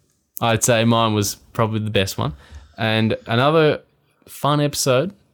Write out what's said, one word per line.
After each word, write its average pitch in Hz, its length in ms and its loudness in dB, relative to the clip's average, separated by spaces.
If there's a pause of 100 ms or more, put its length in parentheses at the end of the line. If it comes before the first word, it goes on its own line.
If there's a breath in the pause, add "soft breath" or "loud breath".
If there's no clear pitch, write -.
(400)
I'd 113 220 0
say 113 220 2
mine 113 300 2
was 104 220 -2 (160)
probably 110 280 -2
the 107 100 -6
best 98 280 -2
one. - 160 -4 (480 soft breath)
And 110 340 0 (120)
another 147 520 2 (460)
fun 147 340 -2
episode 143 540 0 (200)